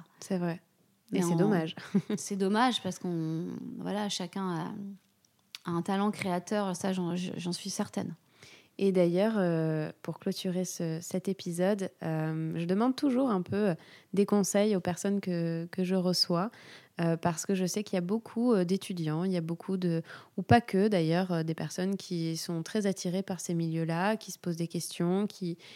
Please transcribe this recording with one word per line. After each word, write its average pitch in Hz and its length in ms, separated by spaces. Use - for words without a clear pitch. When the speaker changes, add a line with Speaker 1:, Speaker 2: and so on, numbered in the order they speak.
Speaker 1:
C'est - 180
vrai. 175 240
Speaker 2:
Mais 185 80
Speaker 1:
Et - 40
c'est 175 100
Speaker 2:
en 165 40
Speaker 1:
dommage. 170 380
<laughs> - 420
Speaker 2:
C'est - 180
dommage 208 480
parce 185 160
qu'on... 165 480
Voilà, 202 300
chacun 190 380
a, - 60
a - 20
un 170 80
talent 202 300
créateur, 190 640
ça, 190 180
j'en, 175 220
j'en 180 360
suis 185 200
certaine. 185 420
Speaker 1:
Et 196 120
d'ailleurs, 180 420
euh, 160 560
pour - 160
clôturer 185 440
ce, 165 380
cet - 260
épisode, 185 640
euh, 160 540
je 165 80
demande 214 320
toujours 262 340
un 190 120
peu, 196 300
euh, 160 40
des 196 120
conseils 208 480
aux 185 60
personnes 196 400
que, 170 500
que - 140
je 180 120
reçois, 180 540
euh, 165 160
parce 165 280
que 202 100
je 185 100
sais 208 180
qu'il 202 140
y - 0
a 180 40
beaucoup, 226 520
euh, 190 100
d'étudiants, 175 600
il 190 80
y 180 40
a 170 40
beaucoup 170 340
de, 170 260
ou 190 60
pas 233 180
que 196 260
d'ailleurs, 180 460
euh, 160 100
des 160 120
personnes 185 420
qui 165 400
sont 165 260
très 202 240
attirées 185 340
par 190 200
ces - 120
milieux-là, 165 600
qui 220 160
se - 80
posent 170 160
des 165 140
questions, 180 580
qui, 170 300